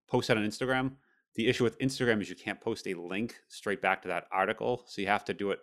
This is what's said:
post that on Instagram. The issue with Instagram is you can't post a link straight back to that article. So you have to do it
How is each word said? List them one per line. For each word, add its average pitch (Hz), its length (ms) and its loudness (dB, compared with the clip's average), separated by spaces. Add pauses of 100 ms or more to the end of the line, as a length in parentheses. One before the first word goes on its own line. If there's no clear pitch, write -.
post - 200 2
that 123 80 4
on 104 80 2
Instagram. 131 480 0 (440)
The 113 120 2
issue 123 160 4
with 113 160 2
Instagram 123 420 2
is 90 80 -8
you 92 40 -10
can't - 280 -8
post 113 260 -4
a 95 60 -4
link 92 420 -6 (120)
straight - 340 -4
back 95 180 4
to - 80 -10
that 85 240 -4
article. 110 540 0
So - 160 -8
you 95 60 -2
have 101 180 2
to 101 80 -2
do 98 160 -2
it - 120 -2